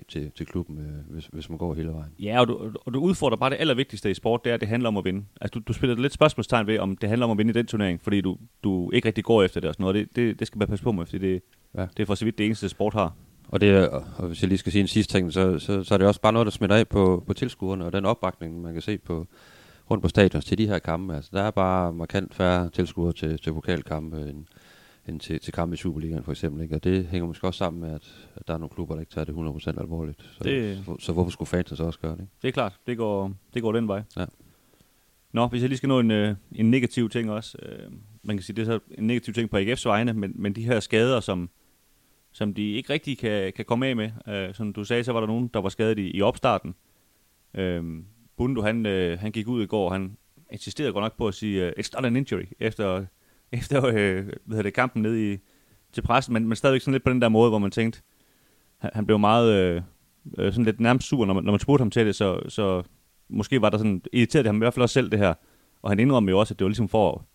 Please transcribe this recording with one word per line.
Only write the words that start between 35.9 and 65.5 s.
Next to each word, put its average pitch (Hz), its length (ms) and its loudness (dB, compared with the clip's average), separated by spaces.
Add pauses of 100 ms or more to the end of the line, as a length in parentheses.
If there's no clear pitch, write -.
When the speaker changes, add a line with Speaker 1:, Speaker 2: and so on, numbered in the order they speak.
Speaker 2:
en, 113 100 4
øh, 104 240 2 (180)
en 113 180 2
negativ 120 380 2
ting 113 220 -4
også. 107 320 -8
Øh, - 300 -14 (300)
man 104 140 -4
kan 92 60 -6
sige, 101 140 -10
det 113 60 -2
er 110 40 -2
så 113 120 0 (200)
en 110 80 -2
negativ 117 280 -2
ting 113 160 -2
på 107 60 0
A 98 60 4
G 107 100 0
F's 127 160 -2
vegne, 113 240 2
men, 98 220 -4
men 101 180 -4
de 113 120 -6
her 117 160 2
skader, 117 400 2
som, 90 300 -4 (840)
som 104 220 -4
de 104 180 -4
ikke 135 200 -6
rigtig 147 260 -4
kan, 104 380 -2
kan 110 80 -8
komme 123 220 -2
af 131 100 -2
med. 107 140 -4 (180)
Øh, 98 260 -6
som 104 180 -6
du 104 120 -8
sagde, 120 200 -2
så 123 80 -4
var 117 80 0
der 110 60 -2
nogen, 117 280 -2
der 107 60 0
var 95 80 -2
skadet 110 300 0
i, 92 180 -4
i 98 60 2
opstarten. 104 520 0 (800)
Øhm, 85 500 -4 (320)
Bundu, 123 260 -2
han, 110 240 0
øh, 92 320 0
han 107 140 -6
gik 110 160 -6
ud 120 140 -2
i 98 40 -2
går, 95 240 0
han 95 260 -6 (340)
insisterede 110 420 -6
godt 101 100 -2
nok 110 140 -4
på 113 120 -2
at 95 60 -4
sige, 98 320 -2
øh, 82 120 -4
"It's 107 160 -6
not 131 100 -4
an 120 120 2
injury", 107 280 -2 (160)
efter, 101 440 -2 (200)
<laughs> - 280 -20
efter, 123 320 0
øh, 101 420 2
hvad - 80 -10 (140)
hedder 110 140 -4
det, 98 120 -2
kampen 123 280 0
nede 107 300 0
i, 98 60 -6 (540)
til 113 100 -4
pressen, 120 320 2
men, 113 140 2
men 110 80 0
stadigvæk 131 240 4
sådan 139 120 -2
lidt 131 120 0
på 127 60 4
den 127 120 2
der 113 60 6
måde, 110 220 8
hvor 107 80 2
man 98 120 0
tænkte, 113 320 -2 (760)
han, - 160 -6
han 104 120 -2
blev 107 120 4
meget, 110 360 6
øh, 90 280 2 (560)
øh, 98 140 0
sådan 117 120 2
lidt 107 160 0
nærmest 123 280 2
sur, 113 180 2
når 95 80 2
man, 90 100 0
når 101 80 2
man 101 80 2
spurgte 139 220 4
ham 104 80 2
til 117 160 4
det, 98 80 2
så, 92 340 0
så 95 340 0 (460)
måske 107 320 0
var 107 100 4
der 107 80 0
sådan, 104 240 0 (100)
irriteret 120 320 4
det 110 40 4
ham 104 80 2
i - 20 2
hvert 117 160 2
fald 123 80 2
også 117 100 2
selv, 123 180 2
det 107 80 2
her. 95 160 4 (480)